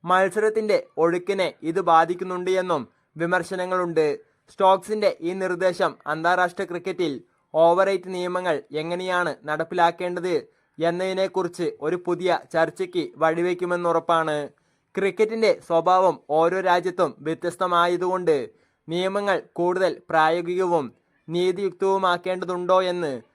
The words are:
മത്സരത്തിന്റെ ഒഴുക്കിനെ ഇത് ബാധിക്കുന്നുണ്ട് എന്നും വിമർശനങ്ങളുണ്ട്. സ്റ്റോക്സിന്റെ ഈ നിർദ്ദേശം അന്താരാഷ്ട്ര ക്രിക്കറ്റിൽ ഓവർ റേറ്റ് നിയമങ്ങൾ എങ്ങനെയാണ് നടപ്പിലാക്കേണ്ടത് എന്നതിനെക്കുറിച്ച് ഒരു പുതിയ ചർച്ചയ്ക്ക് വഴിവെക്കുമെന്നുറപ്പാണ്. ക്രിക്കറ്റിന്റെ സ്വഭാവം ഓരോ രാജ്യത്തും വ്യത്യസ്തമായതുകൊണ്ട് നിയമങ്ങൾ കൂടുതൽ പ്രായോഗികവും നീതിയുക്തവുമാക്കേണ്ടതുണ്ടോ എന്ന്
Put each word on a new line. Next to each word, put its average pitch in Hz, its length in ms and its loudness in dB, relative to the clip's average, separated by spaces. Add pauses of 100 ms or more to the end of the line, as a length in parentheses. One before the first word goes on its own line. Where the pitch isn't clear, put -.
മത്സരത്തിന്റെ 202 800 2 (120)
ഒഴുക്കിനെ 175 640 0
ഇത് 165 180 -2
ബാധിക്കുന്നുണ്ട് 180 680 0
എന്നും 180 380 -2 (280)
വിമർശനങ്ങളുണ്ട്. 175 1000 -2 (320)
സ്റ്റോക്സിന്റെ 196 720 2
ഈ 165 120 -4
നിർദ്ദേശം 180 640 -2 (120)
അന്താരാഷ്ട്ര 175 580 0
ക്രിക്കറ്റിൽ 175 560 -4 (340)
ഓവർ 170 320 6
റേറ്റ് 185 200 0
നിയമങ്ങൾ 180 560 -2 (120)
എങ്ങനെയാണ് 175 720 -2
നടപ്പിലാക്കേണ്ടത് 170 880 0 (480)
എന്നതിനെക്കുറിച്ച് 180 1000 -2
ഒരു 175 260 -4
പുതിയ 175 320 0 (160)
ചർച്ചയ്ക്ക് 170 600 -2
വഴിവെക്കുമെന്നുറപ്പാണ്. 165 1300 0 (500)
ക്രിക്കറ്റിന്റെ 208 680 2
സ്വഭാവം 175 540 4 (100)
ഓരോ 170 300 2
രാജ്യത്തും 180 580 0
വ്യത്യസ്തമായതുകൊണ്ട് 175 1300 0 (400)
നിയമങ്ങൾ 190 540 -2 (100)
കൂടുതൽ 180 440 0 (140)
പ്രായോഗികവും 170 840 0 (360)
നീതിയുക്തവുമാക്കേണ്ടതുണ്ടോ 180 1500 0
എന്ന് 170 400 -4 (120)